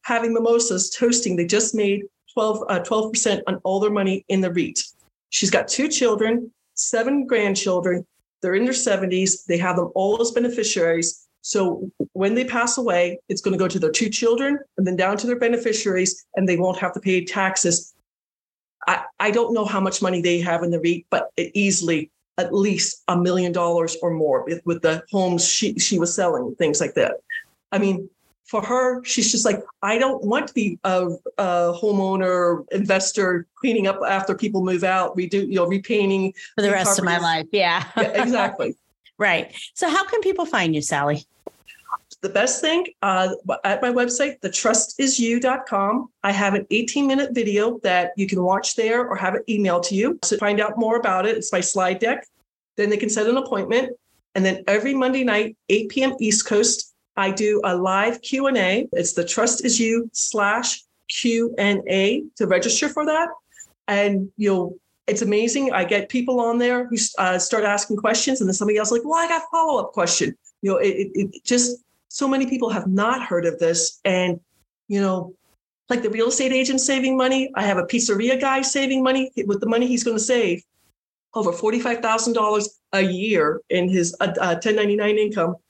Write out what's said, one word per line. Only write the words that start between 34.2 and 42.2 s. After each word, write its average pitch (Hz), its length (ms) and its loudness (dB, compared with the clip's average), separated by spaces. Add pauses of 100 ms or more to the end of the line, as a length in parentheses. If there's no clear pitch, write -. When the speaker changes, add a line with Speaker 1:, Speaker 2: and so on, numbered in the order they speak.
Speaker 1:
people 196 280 -2
move 180 220 0
out, 185 320 0
redo, 185 300 -2
you 196 80 -4
know, 180 120 2
repainting 196 680 0 (220)
Speaker 2:
For 214 80 0
the 202 80 2
rest 196 280 2
of 185 60 -2
my 175 140 2
Speaker 1:
properties." 165 260 0
Speaker 2:
life. - 80 -10
Yeah. 180 320 2 (120)
Speaker 1:
Yeah, - 260 0
exactly. 233 580 -2
Speaker 2:
<laughs> - 60 -20 (300)
Right. 185 380 0 (200)
So 359 140 0
how 370 180 2
can 440 160 -2
people 381 220 0
find 190 300 0
you, 151 80 -2
Sally? 147 420 -2 (960)